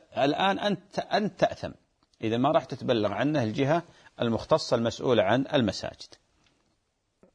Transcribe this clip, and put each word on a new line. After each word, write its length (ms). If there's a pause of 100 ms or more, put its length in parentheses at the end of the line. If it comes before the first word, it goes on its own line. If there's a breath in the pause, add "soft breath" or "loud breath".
(180)
الآن 400
أنت، 400
أنت 420
تأثم 300 (520)
إذا 140
ما 140
راح 140
تتبلغ 480
عنه 300
الجهة 400 (380 soft breath)
المختصة 560
المسؤولة 460
عن 220 (100)
المساجد. 600 (1200)